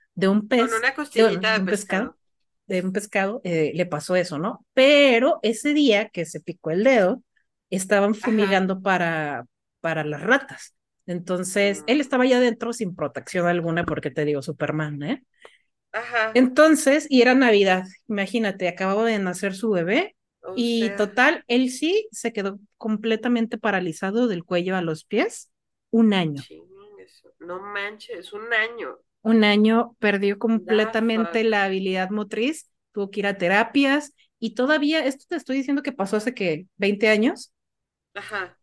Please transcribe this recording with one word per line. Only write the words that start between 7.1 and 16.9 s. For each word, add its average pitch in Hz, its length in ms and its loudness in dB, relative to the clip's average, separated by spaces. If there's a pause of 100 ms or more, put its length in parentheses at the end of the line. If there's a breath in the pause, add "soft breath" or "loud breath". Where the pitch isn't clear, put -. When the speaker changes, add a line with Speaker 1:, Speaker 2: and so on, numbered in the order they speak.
Speaker 1:
estaban 202 520 2
Speaker 2:
Ajá. 208 340 0
Speaker 1:
fumigando 190 260 0
para, 165 640 -2 (360)
para 160 220 -2
las 147 180 -6
ratas. - 540 -2 (300)
Entonces, 185 800 -2
Speaker 2:
Mm. - 20 -20
Speaker 1:
él 277 160 2
estaba 269 220 0
allá 254 140 4
adentro 240 360 0
sin 190 220 -6
protección 175 520 -4
alguna, 170 380 0
porque 147 260 -4
te 151 140 -2
digo, 147 160 -2
Superman, 147 600 -6
¿eh? 202 200 -6 (680 soft breath)
Speaker 2:
Ajá. 233 420 -4
Speaker 1:
Entonces, 294 760 4